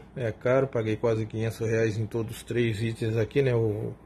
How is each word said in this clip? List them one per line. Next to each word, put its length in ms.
É 160
caro, 380
paguei 260
quase 300
quinhentos 340
reais 380
em 100
todos 300
os 60
três 380
itens 360
aqui, 240
né? 120
O, 400